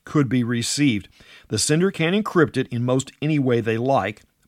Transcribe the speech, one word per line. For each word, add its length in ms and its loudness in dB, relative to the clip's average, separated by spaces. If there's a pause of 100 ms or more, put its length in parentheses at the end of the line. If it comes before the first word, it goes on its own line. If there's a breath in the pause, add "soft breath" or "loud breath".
could 240 2
be 140 2
received. 680 -2 (380 loud breath)
The 100 -2
sender 320 2
can 240 -2
encrypt 440 0
it 100 -2
in 180 -4
most 260 0 (120)
any 160 0
way 200 2
they 200 -2
like, 420 -2 (260)